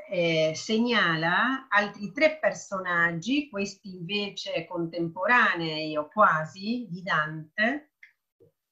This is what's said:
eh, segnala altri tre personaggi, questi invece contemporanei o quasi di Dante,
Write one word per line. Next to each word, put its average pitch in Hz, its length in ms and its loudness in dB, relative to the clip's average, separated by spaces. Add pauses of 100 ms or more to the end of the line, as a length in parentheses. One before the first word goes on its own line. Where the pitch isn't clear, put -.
eh, 165 460 2
segnala 208 1160 2
altri 208 420 0
tre 311 260 4
personaggi, 185 1120 0
questi 202 460 -6
invece 190 720 -6
contemporanei 170 1300 0
o 151 100 -4
quasi 175 840 2
di 180 120 -8
Dante, 175 920 -2 (800)